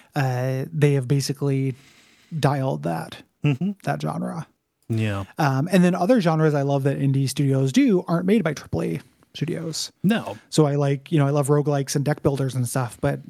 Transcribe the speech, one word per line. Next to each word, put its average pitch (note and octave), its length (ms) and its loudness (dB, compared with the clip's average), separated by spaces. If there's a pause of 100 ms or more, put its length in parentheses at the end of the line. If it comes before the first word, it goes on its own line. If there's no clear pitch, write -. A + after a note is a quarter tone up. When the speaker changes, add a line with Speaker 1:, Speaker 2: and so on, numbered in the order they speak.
(140)
Speaker 1:
Uh, C3 560 -2
they D3 220 0
have C3 160 -2
basically C3+ 640 -2 (640)
dialed C#3+ 440 -2
that, E3 400 -8 (200)
Speaker 2:
Mm-hmm. D3 280 0 (140)
Speaker 1:
that D3 180 -4
genre. E3 440 -6 (440)
Speaker 2:
Yeah. G#2+ 340 -2 (140)
Speaker 1:
Um, C#3+ 340 2
and F3+ 100 6
then F3+ 120 4
other G3+ 260 4
genres D#3 340 2
I C#3+ 80 2
love C#3 200 0
that C#3 160 0
indie C#3 300 0
studios C3+ 440 0
do A3 340 4
aren't F3 200 0
made G3+ 180 4
by D#3+ 80 -2
triple - 300 -6
A E3 180 -4 (340)
studios. E3 560 -6 (120)
Speaker 2:
No. E3 340 0 (140)
Speaker 1:
So D#3 160 4
I C#3+ 100 0
like, C#3 340 -2
you E3 80 2
know, C#3 80 4
I C#3 40 2
love D3 180 0
roguelikes C#3+ 480 0
and C#3 80 0
deck D3 180 -2
builders C#3 320 -2
and B2 140 -2
stuff, B2+ 320 -4
but C#3+ 180 -2 (120)